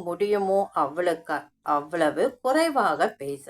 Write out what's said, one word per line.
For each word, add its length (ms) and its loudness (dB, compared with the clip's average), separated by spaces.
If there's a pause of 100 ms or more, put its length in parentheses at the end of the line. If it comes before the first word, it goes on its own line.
முடியுமோ 540 0 (180)
அவ்வளவுக்கு 600 0 (340)
அவ்வளவு 540 0 (160)
குறைவாக 760 2
பேச, 340 -8